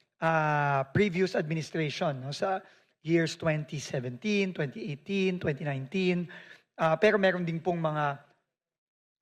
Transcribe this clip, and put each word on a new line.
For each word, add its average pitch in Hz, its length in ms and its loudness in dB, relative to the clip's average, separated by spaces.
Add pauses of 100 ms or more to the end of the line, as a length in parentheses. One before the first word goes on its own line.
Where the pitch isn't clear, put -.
(200)
ah, 147 760 2
previous 185 400 2
administration, 156 840 -2
no, 139 120 -8
sa 190 280 -2 (400)
years 165 340 2
twenty 151 460 -2
seventeen, 180 720 -2
twenty 165 400 -4
eighteen, 185 480 -2
twenty 156 240 -2
nineteen. 175 640 0 (480)
Ah, 160 200 2
pero 214 240 6
meron 180 240 2
din 165 160 -2
pong 170 200 -2
mga, 151 360 0 (1040)